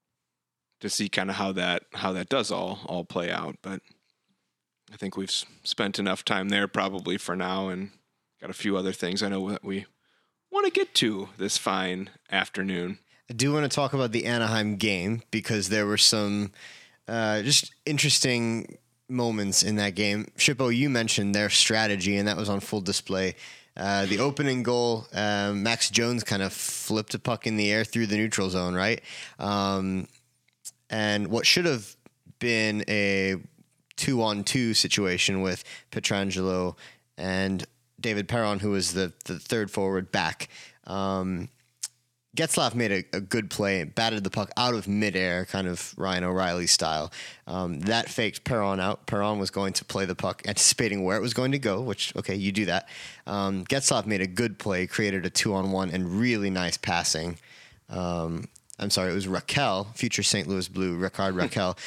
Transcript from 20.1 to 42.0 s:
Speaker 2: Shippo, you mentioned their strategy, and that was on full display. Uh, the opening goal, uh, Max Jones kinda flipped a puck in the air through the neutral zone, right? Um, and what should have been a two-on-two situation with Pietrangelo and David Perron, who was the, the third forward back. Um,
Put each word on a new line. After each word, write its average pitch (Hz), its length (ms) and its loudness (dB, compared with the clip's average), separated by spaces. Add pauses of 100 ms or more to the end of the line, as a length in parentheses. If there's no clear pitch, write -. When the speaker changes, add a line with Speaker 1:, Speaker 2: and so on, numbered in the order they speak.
Speaker 2:
Shippo, 131 380 4
you 139 140 4
mentioned 110 440 2
their 104 160 4
strategy, 101 680 4
and 101 100 2
that 101 100 0
was 101 120 -2
on 101 100 0
full 104 220 -4
display. 95 540 -2 (400)
Uh, 98 300 0
the 98 140 0
opening 135 420 0
goal, 120 520 0
uh, 101 420 2
Max 113 340 2
Jones 117 340 2
kinda 98 280 0
flipped - 640 -4
a 104 40 -6
puck 117 280 -2
in 110 100 0
the 104 140 4
air 110 120 4
through 117 240 0
the 104 100 2
neutral 107 340 0
zone, 90 240 0
right? 101 260 0 (380)
Um, 95 680 0 (800)
and 104 400 0
what 113 180 2
should 180 180 4
have 123 300 -2 (420)
been 110 500 2
a 98 500 2 (580)
two-on-two 113 800 0
situation 95 680 2
with 92 220 -2 (280)
Pietrangelo 92 840 0 (420)
and 95 480 -2 (340)
David 104 280 -2
Perron, 107 320 0
who 104 120 0
was 92 220 0
the, 90 200 0 (120)
the 90 140 -6
third 107 320 -2
forward 95 400 -2
back. 82 380 0 (360)
Um, 95 640 -2 (840)